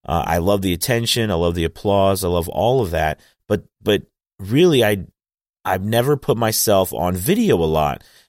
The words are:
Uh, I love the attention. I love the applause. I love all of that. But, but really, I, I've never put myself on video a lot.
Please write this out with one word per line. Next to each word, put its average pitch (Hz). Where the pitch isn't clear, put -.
Uh, 82
I 87
love 95
the 92
attention. 117
I 90
love 85
the 85
applause. 98
I 92
love 87
all 123
of 92
that. 78
But, 98
but 101
really, 127
I, 104
I've 95
never 120
put 135
myself 107
on 90
video 160
a 82
lot. 78